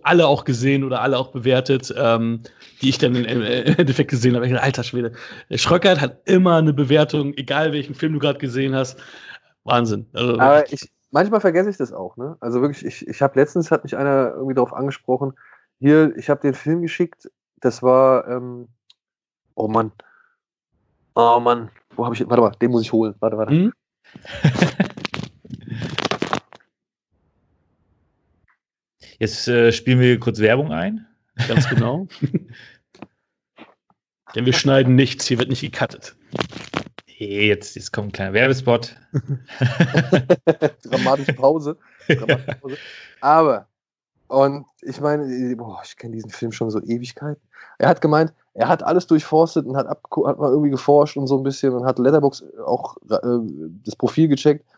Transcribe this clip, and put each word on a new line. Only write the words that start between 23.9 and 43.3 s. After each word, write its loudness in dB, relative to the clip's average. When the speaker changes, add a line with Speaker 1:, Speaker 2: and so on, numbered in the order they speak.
Speaker 3:
<laughs> -2
Jetzt, -4
äh, 4
spielen 2
wir 4
kurz -4
Werbung 2
ein. -6
Speaker 1:
Ganz 0
genau. -2
<laughs> -12
Denn -2
wir 2
schneiden 4
nichts, 2
hier 0
wird -2
nicht -6
gecuttet. -8
Speaker 3:
Hey, -2
jetzt, 0
jetzt -16
kommt -6
ein -12
kleiner -6
Werbespot. 2
<laughs> 0
Speaker 2:
Dramatische 0
Pause. 0
Dramatische 0
Pause. -12
Aber, 4